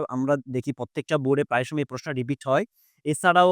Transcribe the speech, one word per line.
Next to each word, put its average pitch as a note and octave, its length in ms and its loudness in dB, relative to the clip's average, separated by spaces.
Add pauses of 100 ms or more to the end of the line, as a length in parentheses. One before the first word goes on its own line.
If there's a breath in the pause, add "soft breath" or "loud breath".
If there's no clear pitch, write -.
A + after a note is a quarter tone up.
আমরা C3+ 260 0 (140)
দেখি B2+ 240 -4
প্রত্যেকটা C#3+ 460 -4
বোর্ডে C#3 260 2
প্রায় B2 200 -2
সময় D3+ 180 -4
এই C3+ 60 -6
প্রশ্নটা C3 260 -10
রিপিট B2+ 320 -4
হয়। C#3+ 180 2 (420)
এছাড়াও F3+ 460 4